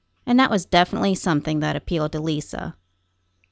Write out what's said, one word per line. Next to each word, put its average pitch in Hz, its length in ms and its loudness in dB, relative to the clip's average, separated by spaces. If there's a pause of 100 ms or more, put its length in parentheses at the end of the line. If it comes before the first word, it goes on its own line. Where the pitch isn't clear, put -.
(260)
And 247 140 4
that 262 100 4
was 196 160 0
definitely 180 480 2
something 156 460 -2
that 151 160 -2
appealed 151 340 -4
to 156 100 -6
Lisa. 156 560 -6 (760)